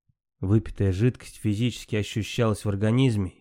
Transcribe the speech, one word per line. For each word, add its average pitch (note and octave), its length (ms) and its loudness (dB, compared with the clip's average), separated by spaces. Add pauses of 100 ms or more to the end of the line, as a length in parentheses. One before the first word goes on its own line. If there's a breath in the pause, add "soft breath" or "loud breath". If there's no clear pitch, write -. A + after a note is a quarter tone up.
(400)
Выпитая G2+ 520 2
жидкость G#2+ 460 -2
физически A2 580 -2
ощущалась G#2+ 680 -2
в G#2+ 40 0
организме, G#2+ 720 2